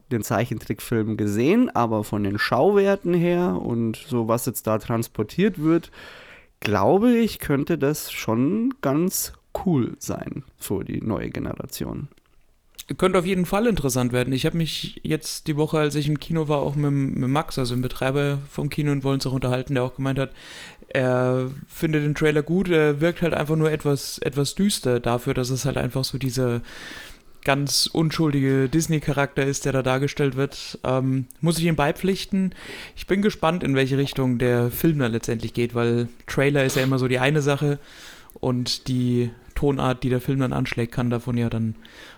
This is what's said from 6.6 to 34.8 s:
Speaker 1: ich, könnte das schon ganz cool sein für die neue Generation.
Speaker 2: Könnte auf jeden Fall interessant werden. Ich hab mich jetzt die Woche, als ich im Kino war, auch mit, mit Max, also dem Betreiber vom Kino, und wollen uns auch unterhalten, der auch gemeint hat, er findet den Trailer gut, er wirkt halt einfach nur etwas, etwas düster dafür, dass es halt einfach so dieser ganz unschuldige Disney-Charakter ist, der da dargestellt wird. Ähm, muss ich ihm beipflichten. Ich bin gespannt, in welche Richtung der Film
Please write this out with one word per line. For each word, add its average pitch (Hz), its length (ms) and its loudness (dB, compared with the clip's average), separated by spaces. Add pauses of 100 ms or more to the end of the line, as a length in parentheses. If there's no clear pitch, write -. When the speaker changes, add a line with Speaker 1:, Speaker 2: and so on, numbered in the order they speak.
Speaker 1:
ich, 233 220 2
könnte 147 400 0
das 147 340 -2
schon 180 720 0
ganz 165 520 -2 (320)
cool 147 340 2
sein - 440 -8 (140)
für - 260 -4
die - 180 -6
neue 71 280 -4
Generation. - 800 -8 (920)
Speaker 2:
Könnte 190 220 2
auf 165 60 0
jeden 185 200 0
Fall 208 220 0
interessant 127 460 0
werden. 127 200 0
Ich 131 140 0
hab - 80 -2
mich - 480 -4
jetzt - 440 -6
die 151 100 -2
Woche, 156 200 0
als 151 160 0
ich 147 140 0
im 151 120 0
Kino 160 280 -2
war, 147 120 0
auch 143 160 -2
mit, 147 160 2
mit 135 380 0
Max, 143 300 -2
also 123 160 -2
dem 127 80 2
Betreiber 139 560 0 (100)
vom 147 200 -4
Kino, 147 220 0
und 139 120 0
wollen 135 120 2
uns 135 120 -2
auch 127 60 -4
unterhalten, 131 420 -2
der 123 80 2
auch 127 120 -4
gemeint 135 220 -2
hat, 135 140 -2 (560)
er 127 640 2 (160)
findet 156 360 0
den 147 120 0
Trailer 151 260 4
gut, 175 280 0
er 151 300 4
wirkt 170 220 2
halt 165 140 2
einfach 156 200 0
nur 156 160 4
etwas, 147 480 -2
etwas 139 360 -2
düster 135 440 2
dafür, 120 360 0
dass 127 160 -2
es 127 140 -2
halt 135 120 0
einfach 131 260 -2
so 135 140 -4
dieser 123 440 0 (840)
ganz 139 420 2
unschuldige 139 840 2
Disney-Charakter 147 760 0
ist, 139 200 -2
der 139 60 0
da 131 120 2
dargestellt 131 520 0
wird. - 480 -4
Ähm, 131 440 0 (140)
muss 160 180 2
ich 165 60 0
ihm 170 100 2
beipflichten. 185 800 0 (400)
Ich - 100 -12
bin 190 160 0
gespannt, 180 420 0
in 139 120 2
welche 135 240 2
Richtung 131 400 0
der 120 320 2
Film 160 260 2